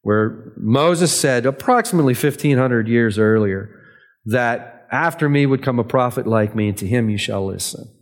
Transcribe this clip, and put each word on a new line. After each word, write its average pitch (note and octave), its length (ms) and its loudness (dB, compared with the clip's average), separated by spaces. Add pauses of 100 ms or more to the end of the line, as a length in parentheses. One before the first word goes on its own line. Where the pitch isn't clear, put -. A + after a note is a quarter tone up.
Where G#2+ 540 -2
Moses D3+ 600 2
said B2+ 280 0
approximately D#3 680 0
fifteen C#3+ 440 0
hundred A#2+ 280 0
years A2+ 320 2
earlier G#2+ 560 0 (520)
that A#2+ 680 -4
after D#3 360 0
me C#3+ 180 4
would C3+ 180 0
come A#2+ 160 0
a A2 40 -2
prophet B2 440 -2
like A2 260 2
me, G#2+ 140 0
and F#2+ 100 -4
to G2 80 -6
him A2+ 240 0
you G2+ 80 -2
shall G2 260 -4
listen. - 440 -10 (140)